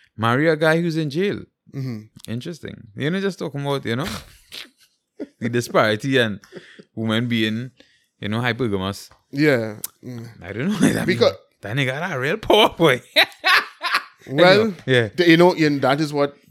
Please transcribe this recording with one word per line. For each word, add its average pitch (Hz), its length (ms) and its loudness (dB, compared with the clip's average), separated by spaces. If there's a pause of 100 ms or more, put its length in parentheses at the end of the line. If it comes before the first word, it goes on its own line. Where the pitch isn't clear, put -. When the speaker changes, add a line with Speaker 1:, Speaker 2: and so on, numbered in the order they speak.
(160)
Speaker 1:
marry 120 320 0
a 160 80 2
guy 160 240 2
who's 170 160 -2
in 156 140 -2
jail. 170 300 -4 (340)
Speaker 2:
Mm-hmm. 120 580 -12
Speaker 1:
Interesting. 147 440 -12 (200)
You 135 140 -4
know, 190 100 -2
just 190 200 -4
talking 139 220 -8
about, 139 220 -4
you 113 120 -2
know, 143 100 -4 (680)
<laughs> - 640 -20
the 117 80 -4
disparity 120 680 0
and 110 240 0 (540)
women 113 340 -2
being, 113 440 -2 (480)
you 104 80 -8
know, 110 120 -2
hypergamous. 110 720 -4 (200)
Speaker 2:
Yeah. 127 480 0 (240)
Mm. 117 260 -14 (140)
Speaker 1:
I 90 100 -10
don't 120 160 -4
know. 214 100 -2
<laughs> - 140 2
That 110 140 -2
Speaker 2:
Because - 260 2
Speaker 1:
mean, - 80 -14 (200)
that 104 160 -8
nigga 131 240 -2
got 180 160 -6
a - 20 -6
real 151 200 -2
power, 220 320 4
boy. 139 320 2 (120)
<laughs> 311 80 4 (1080)
Speaker 2:
Well, 180 300 6
Speaker 1:
Anyway, 214 160 -2 (100)
yeah. 123 300 2
Speaker 2:
the, 170 140 2
you 165 80 8
know, 175 160 6
and 147 260 2
that 135 220 2
is 147 100 -4
what 143 240 0 (140)